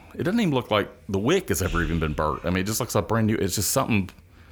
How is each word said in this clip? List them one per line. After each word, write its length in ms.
it 80
doesn't 180
even 140
look 160
like 180
the 100
wick 300
has 120
ever 220
even 160
been 160
burnt. 300
I 60
mean, 80
it 80
just 140
looks 140
like 140
brand 180
new. 80
It's 220
just 160
something 360